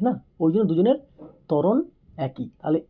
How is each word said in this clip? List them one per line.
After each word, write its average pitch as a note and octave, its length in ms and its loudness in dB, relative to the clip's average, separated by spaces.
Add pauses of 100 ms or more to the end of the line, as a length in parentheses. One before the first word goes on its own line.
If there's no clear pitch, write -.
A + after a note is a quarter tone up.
না, B3 220 -2 (160)
ওই D#3+ 120 2
জন্য G#3 140 2
দুজনের F3+ 300 2 (520)
ত্বরণ F3+ 340 2 (360)
একই। C3+ 320 -8 (120)
তাহলে D#3 280 -2